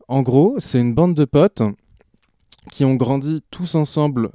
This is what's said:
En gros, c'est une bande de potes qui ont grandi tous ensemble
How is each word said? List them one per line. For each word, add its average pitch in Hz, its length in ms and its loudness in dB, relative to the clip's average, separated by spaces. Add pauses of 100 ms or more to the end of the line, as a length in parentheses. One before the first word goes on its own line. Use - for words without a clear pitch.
En 131 160 0
gros, 139 360 4
c'est 127 200 -4
une 120 160 0
bande 170 200 2
de 147 100 2
potes 147 380 2 (1080)
qui - 160 -4
ont 131 80 2
grandi 139 560 -2
tous 180 240 -8
ensemble 147 600 -2